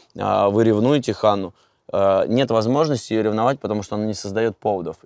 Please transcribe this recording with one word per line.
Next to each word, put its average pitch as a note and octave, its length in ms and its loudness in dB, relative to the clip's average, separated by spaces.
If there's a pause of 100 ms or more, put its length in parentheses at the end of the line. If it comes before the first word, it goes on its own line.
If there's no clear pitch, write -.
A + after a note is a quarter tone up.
(180)
«А G2+ 320 2
вы G#2+ 140 4
ревнуете A#2 500 2
Ханну?» G2+ 400 0 (400)
Э, G2 340 2
нет A#2+ 240 0
возможности B2 640 0
ее A2 100 0
ревновать, A2 360 0
потому G#2+ 240 -4
что G#2+ 120 -10
она G#2+ 100 -4
не A2 80 -4
создает G#2 440 -4
поводов. F2+ 480 -4